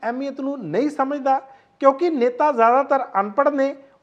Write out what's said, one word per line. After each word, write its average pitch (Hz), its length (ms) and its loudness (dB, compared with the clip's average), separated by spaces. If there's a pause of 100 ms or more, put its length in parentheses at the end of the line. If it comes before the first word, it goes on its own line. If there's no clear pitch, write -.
ਅਹਿਮੀਅਤ 269 380 -6
ਨੂੰ 277 200 -6
ਨਹੀਂ 202 280 -2
ਸਮਝਦਾ, 269 500 -2 (420)
ਕਿਉਂਕਿ 277 280 4
ਨੇਤਾ 277 420 0
ਜ਼ਿਆਦਾਤਰ 262 540 2 (140)
ਅਨਪੜ੍ਹ 226 320 0
ਨੇ। 277 240 -2 (280)